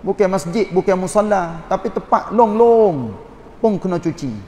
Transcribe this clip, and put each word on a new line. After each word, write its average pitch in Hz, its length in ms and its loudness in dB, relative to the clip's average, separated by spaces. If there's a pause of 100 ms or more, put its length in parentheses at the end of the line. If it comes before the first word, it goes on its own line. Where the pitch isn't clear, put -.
bukan 196 320 0
masjid, 180 320 -2
bukan 185 320 0
musalla, 185 720 0
tapi - 240 -4
tempat - 400 -4
long-long 214 800 4 (480)
pun 214 160 0
kena 180 240 -4
cuci. 139 320 -6 (140)